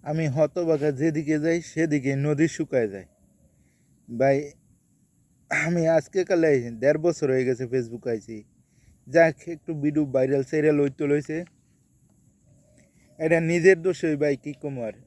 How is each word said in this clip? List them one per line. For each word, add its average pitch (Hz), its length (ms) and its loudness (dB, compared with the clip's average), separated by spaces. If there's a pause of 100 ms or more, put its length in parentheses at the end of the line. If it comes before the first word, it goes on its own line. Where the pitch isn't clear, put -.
(100)
আমি 156 160 -2
হতবাগা 151 640 0
যেদিকে 151 540 -2
যাই 170 160 0
সেদিকে 151 560 -2
নদী 147 320 0
শুকায় 131 400 -2
যায়। 98 180 -12 (1120)
ভাই, 139 320 0 (1000)
আমি 165 380 -2
আজকে 165 360 0
কালে 156 460 2 (120)
দেড় 147 160 4
বছর 156 320 0
হয়ে 131 140 2
গেছে 123 220 -2
Facebook 120 440 -6
আইছি। 110 340 -8 (640)
যাক, 160 400 2
একটু 165 260 -10
ভিডিও 147 320 0
ভাইরাল 131 440 0
সাইরাল 151 300 2
হইতে 143 300 -2
লইছে। 151 340 -2 (1700)
এটা 160 220 2
নিজের 170 420 4
দোষে 165 340 -2
ভাই, 143 200 0
কি 147 160 -12 (100)
কম 139 180 -8
আর 113 120 -8 (140)